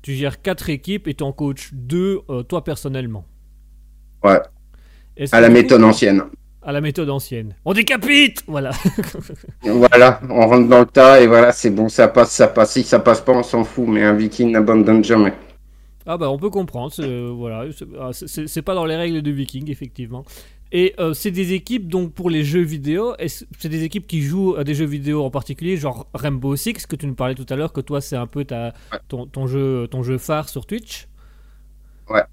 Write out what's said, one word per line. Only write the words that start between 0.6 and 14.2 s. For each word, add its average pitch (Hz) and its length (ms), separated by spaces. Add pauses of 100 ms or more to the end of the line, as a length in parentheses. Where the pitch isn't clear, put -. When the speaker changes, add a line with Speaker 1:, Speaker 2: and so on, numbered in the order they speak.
Speaker 1:
équipes 175 400
et 139 60
t'en 139 180
coaches 139 400
deux, 170 560
euh, 127 140
toi 160 200
personnellement. 127 640 (1000)
Speaker 2:
Ouais. 98 180 (760)
Speaker 1:
Est-ce 135 180
Speaker 2:
À 117 40
Speaker 1:
que 117 40
Speaker 2:
la 117 60
Speaker 1:
du 117 60
coup 120 80
Speaker 2:
méthode 117 200
ancienne. 110 420 (380)
Speaker 1:
À 147 80
la 143 120
méthode 151 260
ancienne. 120 560
On 170 80
décapite ! 269 720
Voilà. 139 260 (500)
<laughs> - 400
Speaker 2:
Voilà, 120 680
on 117 180
rentre 120 220
dans 123 120
le 123 60
tas 135 360
et 117 40
voilà, 117 240
c'est 117 200
bon, 107 180
ça 113 200
passe, 117 220
ça - 160
passe, 110 280
si - 80
ça - 180
passe - 220
pas, 131 100
on 120 100
s'en 117 220
fout, 117 240
mais 107 140
un 107 100
viking 110 400